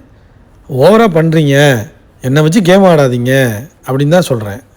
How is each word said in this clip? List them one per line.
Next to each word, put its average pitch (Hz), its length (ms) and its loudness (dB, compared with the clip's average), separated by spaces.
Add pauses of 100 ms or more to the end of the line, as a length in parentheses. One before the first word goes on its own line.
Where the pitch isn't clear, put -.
(800)
ஓவரா 208 300 4
பண்றீங்க, 151 760 0 (360)
என்னை 139 200 0
வச்சு 165 200 0
கேம் 185 220 2
ஆடாதீங்க" 131 680 0 (360)
அப்படின்னு 135 220 -4
தான் 175 140 2
சொல்றேன். 104 380 -8 (160)